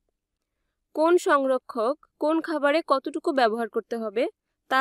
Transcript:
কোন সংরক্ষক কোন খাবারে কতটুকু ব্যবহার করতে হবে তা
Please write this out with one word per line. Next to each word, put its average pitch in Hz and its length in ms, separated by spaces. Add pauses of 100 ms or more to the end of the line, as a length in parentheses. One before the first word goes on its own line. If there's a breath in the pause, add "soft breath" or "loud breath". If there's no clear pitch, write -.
(960)
কোন 320 220
সংরক্ষক 269 800 (240)
কোন 311 220
খাবারে 294 460
কতটুকু 294 440
ব্যবহার 233 380
করতে 233 280
হবে 220 260 (480)
তা 262 100